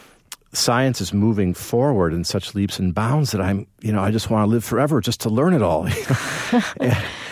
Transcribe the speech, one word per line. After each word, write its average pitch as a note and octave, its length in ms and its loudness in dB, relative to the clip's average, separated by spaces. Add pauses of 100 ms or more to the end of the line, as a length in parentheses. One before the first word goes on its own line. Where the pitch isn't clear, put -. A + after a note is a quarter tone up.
(520)
science B2 480 0
is G2 140 -4
moving G2+ 400 2
forward A#2 580 0
in E2+ 120 -2
such - 300 -4
leaps G2+ 240 -2
and F#2 160 0
bounds A#2+ 360 0
that G2+ 100 0
I'm, G2 260 -2 (140)
you A2 100 -2
know, G#2 120 0
I G2 80 2
just G#2+ 180 -2
wanna G#2+ 200 2
live A2+ 160 2
forever C#3 360 2
just - 220 -2
to A2+ 80 0
learn C#3+ 240 4
it C3 80 2
all. E2+ 300 0
<laughs> - 840 -2
And A#2 160 2 (380)